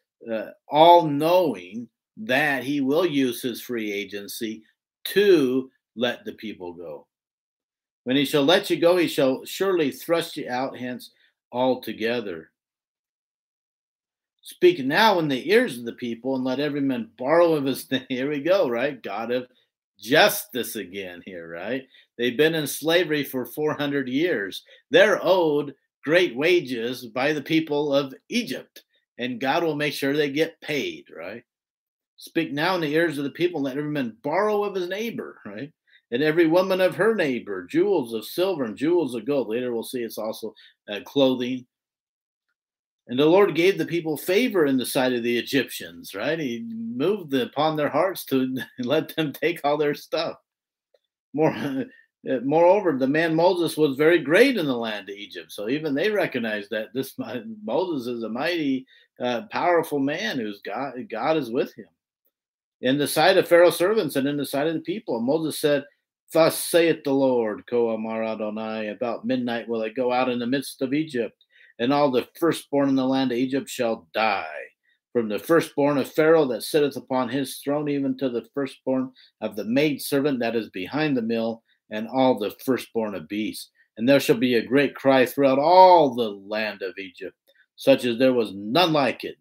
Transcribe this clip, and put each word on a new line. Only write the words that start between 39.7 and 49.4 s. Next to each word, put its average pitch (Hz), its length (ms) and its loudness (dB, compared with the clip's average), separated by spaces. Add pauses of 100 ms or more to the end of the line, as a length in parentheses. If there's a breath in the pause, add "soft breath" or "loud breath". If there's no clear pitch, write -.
we'll 113 120 -4
see 123 180 -6
it's 113 160 -8
also, 110 360 -8 (320 soft breath)
uh, 104 200 -8
clothing. 127 600 0 (1400)
"And 120 120 -6
the 147 80 6
Lord 180 280 6
gave 170 220 2
the 160 80 -2
people 156 320 -4
favor 196 480 2
in 135 140 2
the 120 80 -2
sight 127 260 0
of 120 100 -2
the 120 140 0
Egyptians," 98 800 -6
right? 131 240 -4
He 120 240 -6
moved 123 680 -4
the, 135 120 0
upon 151 340 -2
their 143 140 -2
hearts 170 360 -2
to 131 300 0
<laughs> - 220 -12
let 143 360 -2
them 156 180 -2
take 165 320 -4